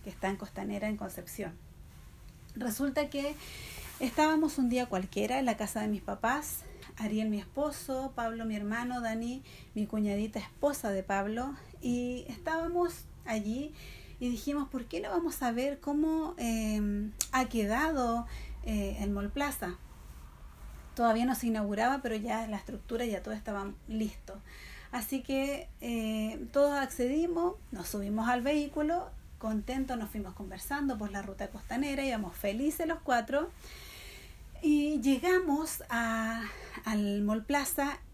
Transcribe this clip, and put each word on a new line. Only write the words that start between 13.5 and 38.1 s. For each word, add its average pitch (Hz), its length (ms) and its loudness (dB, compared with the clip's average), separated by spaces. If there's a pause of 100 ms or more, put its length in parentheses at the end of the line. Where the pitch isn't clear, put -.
y 247 100 0
dijimos, 277 400 0
"¿Por 240 180 -4
qué 330 140 -4
no 403 100 -4
vamos 339 340 2
a 240 80 4
ver 277 260 0
cómo, 320 600 2
eh, 214 680 2 (220)
ha 262 140 6
quedado, 233 840 4 (380)
eh, 208 340 0
el 202 120 0
Mall 202 200 0
Plaza?". - 460 -2 (1200)
Todavía 233 280 6
no 254 120 2
se 240 100 -2
inauguraba, 220 560 2
pero 220 140 0
ya 220 320 -2
la 208 80 -4
estructura, 233 480 -4
ya 202 180 -2
todo 214 120 -4
estaba 202 360 -4 (160)
listo. 214 540 -4 (520)
Así 254 300 -2
que, 269 460 0 (120)
eh, 220 720 0
todos 285 200 8
accedimos, 320 840 2 (140)
nos 185 180 -6
subimos 208 400 0
al 247 140 4
vehículo, 302 680 2 (280)
contentos, 247 600 0
nos 208 100 -4
fuimos 185 260 -6
conversando 240 600 -2
por 208 140 -2
la 196 120 -4
ruta 196 260 -6
costanera, 269 560 -2
íbamos 214 320 0
felices 285 500 0
los 330 140 0
cuatro. 262 500 2 (1120)
Y 294 400 6
llegamos 311 880 4
a, 226 520 2 (420)
al 208 380 2
Mall 214 220 2
Plaza 285 540 2 (160)